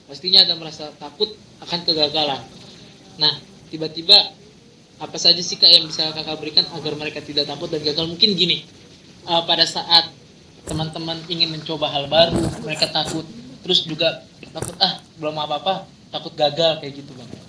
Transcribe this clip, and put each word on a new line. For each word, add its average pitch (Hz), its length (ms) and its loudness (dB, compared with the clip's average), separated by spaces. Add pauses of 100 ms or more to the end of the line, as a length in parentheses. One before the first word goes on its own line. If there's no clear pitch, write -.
Pastinya 185 360 4
ada 175 120 0
merasa 156 440 -10
takut 151 320 -2 (320)
akan 170 200 -4
kegagalan. 151 600 2 (760)
Nah, 151 200 2 (320)
tiba-tiba 160 640 2 (640)
apa 151 160 -10
saja 170 240 2
sih, 180 160 -4
Kak, 175 140 2
yang 165 180 6
bisa 156 240 -4
Kakak 156 320 -6
berikan 156 320 0
agar 151 200 -4
mereka 151 280 -6
tidak 147 240 -2
takut 147 240 -8
dan 160 80 -2
gagal? 151 240 0
Mungkin 180 320 2
gini, 170 320 2 (560)
eh, 170 220 2
pada 165 180 2
saat 170 480 2 (560)
teman-teman 160 640 -4
ingin 160 160 0
mencoba 151 400 -4
hal 143 240 -4
baru, 170 240 8 (240)
mereka 156 320 -2
takut, 156 320 0 (400)
terus 175 240 2
juga 156 320 0 (320)
takut, - 320 -8
"Ah, 175 160 0 (160)
belum 156 240 -4
apa-apa," 151 480 -2 (240)
takut 156 240 -10
gagal 151 480 2
kayak 143 80 -8
gitu, 135 240 -14
Bang. 123 160 -16 (180)